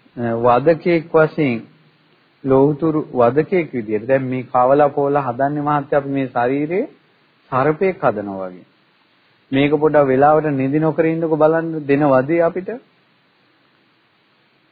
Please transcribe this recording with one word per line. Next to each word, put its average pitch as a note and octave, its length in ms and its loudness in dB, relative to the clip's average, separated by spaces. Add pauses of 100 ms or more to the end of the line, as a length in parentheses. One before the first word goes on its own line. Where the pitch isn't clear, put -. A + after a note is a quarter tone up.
(180)
අ, A#2+ 60 -6 (140)
වදකෙක් D3+ 720 2
වශයෙන් D3+ 540 0 (840)
ලෞතුරු D3 580 2 (100)
වදකෙක් C#3+ 600 2
විදියට A2 360 -4
දැන් C3+ 160 2
මේ B2+ 200 -6
කවලා C3+ 460 2
පොවලා C#3+ 340 -2
හදන්නේ C#3 400 -4
මහත්තයා D3 380 -2
අපි C#3 80 -10
මේ C3+ 180 -4
ශරීරේ C#3+ 560 -2 (680)
සර්පෙක් D#3 480 0
හදනවා G2+ 420 -4
වගේ. F2+ 260 -14 (840)
මේක C#3+ 220 0
පොඩ්ඩක් D3 340 2
වෙලාවට D3 440 2
නිදි C3+ 280 -2
නොකර D#3+ 260 0
ඉන්නකෝ E3 320 -2
බලන්න D#3+ 340 0 (120)
දෙන C#3 220 0
වදේ C#3 360 2
අපිට. F3 280 -4 (2000)